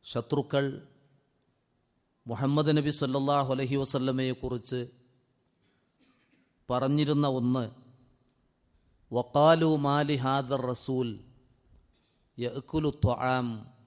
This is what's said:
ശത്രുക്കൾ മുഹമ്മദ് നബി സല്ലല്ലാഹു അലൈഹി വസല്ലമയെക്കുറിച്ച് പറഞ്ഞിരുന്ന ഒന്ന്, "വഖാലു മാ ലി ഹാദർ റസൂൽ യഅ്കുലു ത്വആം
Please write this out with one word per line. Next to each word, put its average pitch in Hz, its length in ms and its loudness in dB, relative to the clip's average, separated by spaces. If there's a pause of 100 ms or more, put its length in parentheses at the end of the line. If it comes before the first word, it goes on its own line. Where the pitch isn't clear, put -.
ശത്രുക്കൾ 139 840 -4 (1400)
മുഹമ്മദ് 143 500 0
നബി 147 140 0
സല്ലല്ലാഹു 139 600 0
അലൈഹി 131 240 -2
വസല്ലമയെക്കുറിച്ച് 127 1120 -4 (1800)
പറഞ്ഞിരുന്ന 143 580 2
ഒന്ന്, 127 420 0 (1400)
"വഖാലു 156 640 4
മാ 143 260 2
ലി 143 140 0
ഹാദർ 131 440 -2
റസൂൽ 123 600 -4 (1160)
യഅ്കുലു 135 680 -4
ത്വആം 123 720 -2 (120)